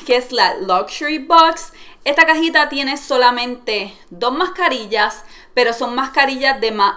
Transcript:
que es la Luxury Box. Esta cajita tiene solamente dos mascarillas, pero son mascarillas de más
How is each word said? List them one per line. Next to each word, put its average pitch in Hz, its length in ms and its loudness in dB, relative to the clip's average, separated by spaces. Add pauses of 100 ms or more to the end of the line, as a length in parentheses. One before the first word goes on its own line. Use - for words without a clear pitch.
que 247 120 2
es 247 160 -4
la 202 240 0
Luxury 196 640 -2
Box. 330 540 2 (320)
Esta 294 220 4
cajita 320 420 2
tiene 277 300 -4
solamente 247 960 -2 (140)
dos 233 240 -4
mascarillas, 254 920 -2 (300)
pero 240 180 2
son 233 220 -4
mascarillas 269 640 0
de 220 100 0
más 208 260 0